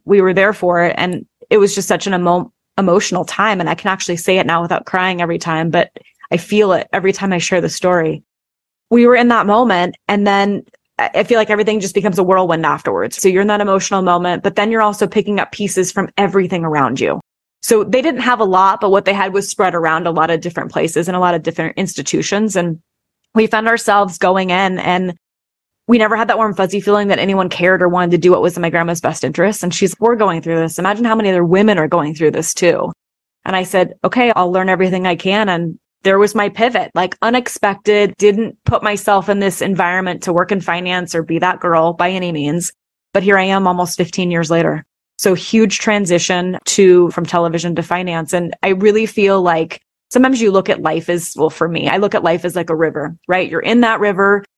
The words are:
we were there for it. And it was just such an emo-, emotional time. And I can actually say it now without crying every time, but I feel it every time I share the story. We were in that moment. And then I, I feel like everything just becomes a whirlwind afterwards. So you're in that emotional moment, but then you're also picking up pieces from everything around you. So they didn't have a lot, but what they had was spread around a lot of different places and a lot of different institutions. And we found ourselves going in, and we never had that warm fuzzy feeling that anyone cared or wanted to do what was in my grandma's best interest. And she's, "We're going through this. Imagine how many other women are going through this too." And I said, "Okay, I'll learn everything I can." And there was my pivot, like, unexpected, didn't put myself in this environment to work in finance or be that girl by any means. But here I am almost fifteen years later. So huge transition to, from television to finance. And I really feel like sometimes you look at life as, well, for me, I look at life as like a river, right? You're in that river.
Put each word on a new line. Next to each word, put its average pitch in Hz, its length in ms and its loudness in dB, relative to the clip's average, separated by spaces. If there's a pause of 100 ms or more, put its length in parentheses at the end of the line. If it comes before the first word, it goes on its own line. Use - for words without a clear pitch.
we 202 160 4
were 185 120 2
there 196 200 2
for 175 280 0
it. 170 160 0
And 180 280 -4 (240)
it 214 80 4
was 202 180 2
just 196 140 -6
such 185 180 -2
an 196 60 -2
emo-, 180 400 0 (240)
emotional 190 480 0
time. 202 340 -2
And 165 100 -4
I 160 60 -2
can 196 160 -4
actually 190 240 -4
say 185 220 0
it 185 80 0
now 165 160 0
without 170 240 -4
crying 185 360 -2
every 170 180 -2
time, 165 320 -2
but 175 200 0 (400)
I - 60 0
feel 202 340 2
it 165 220 0
every 190 180 0
time 196 220 -4
I 175 60 -2
share 180 200 -2
the 170 80 -2
story. 160 560 -2 (680)
We 240 160 6
were 247 100 6
in 240 100 4
that 226 180 2
moment. 202 520 2 (100)
And 202 180 0
then 202 380 0 (360)
I, - 160 -2
I 202 100 2
feel 233 120 2
like 220 120 0
everything 214 320 0
just 190 140 -8
becomes 196 220 0
a 196 60 2
whirlwind 180 420 2
afterwards. 110 520 -4
So 196 100 0
you're 185 140 4
in 208 80 0
that 208 100 0
emotional 190 440 0
moment, 175 380 0
but 190 140 -2
then 214 160 0
you're 226 100 2
also 208 240 0
picking 202 360 -2
up - 100 -6
pieces 190 400 -4
from 190 160 -2 (100)
everything 185 460 0
around 143 380 0
you. 76 180 0 (460)
So 214 180 4
they 247 200 0
didn't 262 180 -2
have 240 180 0
a 220 60 2
lot, 190 340 2
but 196 120 2
what 196 140 2
they 196 80 2
had 196 200 -2
was 196 160 -2
spread 185 240 0
around 165 320 -2
a 170 60 -2
lot 160 180 0
of 165 100 0
different 170 320 -8
places 165 360 -2
and 180 100 -4
a - 20 -2
lot 180 140 2
of 165 80 -2
different 160 380 -6
institutions. 190 760 -2
And 170 240 -2 (540)
we 220 140 2
found 220 200 0
ourselves 202 520 0
going 185 320 2
in, 185 260 0
and 180 400 -2 (680)
we 240 100 4
never 220 180 2
had 220 120 -2
that 208 100 2
warm 220 160 0
fuzzy 190 260 -2
feeling 208 280 0
that 190 100 2
anyone 190 320 0
cared 180 320 2
or 180 80 2
wanted 175 220 0
to 175 80 2
do 175 100 4
what 180 140 4
was 175 120 0
in 180 60 -6
my 170 80 -2
grandma's 170 320 -2
best - 220 -4
interest. 180 400 -2
And 175 100 -4
she's, - 260 -2
"We're 233 160 2
going 185 280 0
through 165 140 -2
this. 165 200 -2
Imagine 208 280 -2
how 220 100 2
many 214 140 0
other 180 140 2
women 190 360 4
are 156 80 0
going 156 260 0
through 151 180 2
this 156 220 -4
too." - 380 0 (540)
And 190 100 -2
I 185 80 -2
said, 180 400 0
"Okay, 240 320 2
I'll 180 160 0
learn 185 180 0
everything 185 380 0
I 175 80 0
can." 196 340 -2
And 170 300 -4 (240)
there 190 160 4
was 208 160 2
my 208 140 0
pivot, 214 440 -2
like, 180 300 -2
unexpected, 208 960 0
didn't 208 460 0
put - 180 0
myself 202 440 0
in 202 120 0
this 196 240 -2
environment 185 580 -2
to - 120 -4
work 180 180 0
in 196 100 -2
finance 180 540 -4
or 165 80 -2
be 165 160 -4
that 180 220 -2
girl 170 320 2
by 175 180 -2
any 180 200 -4
means. 156 400 -4 (400)
But 196 120 0
here 196 160 4
I 190 60 0
am 190 200 0
almost 180 320 -2
fifteen 175 320 -2
years 165 220 -2
later. 160 340 0 (320)
So 196 160 0
huge 214 460 0
transition 180 840 -2
to, 180 460 6
from 170 140 -4
television 170 500 -2
to 160 60 -2
finance. 170 520 -4
And 175 200 -4 (100)
I 196 80 2
really 208 340 2
feel 196 360 2
like 165 400 -2 (300)
sometimes 262 300 2
you 214 100 4
look 190 180 2
at - 120 -2
life 160 260 -2
as, 175 300 -4
well, 156 120 2
for 170 200 -4
me, 165 180 -4
I 147 100 0
look 202 160 0
at 220 120 -2
life 170 180 0
as 175 100 -4
like 165 160 -4
a 165 60 0
river, 156 400 -4 (140)
right? 180 200 0
You're 160 120 -4
in 226 180 2
that 226 220 2
river. 202 420 2 (140)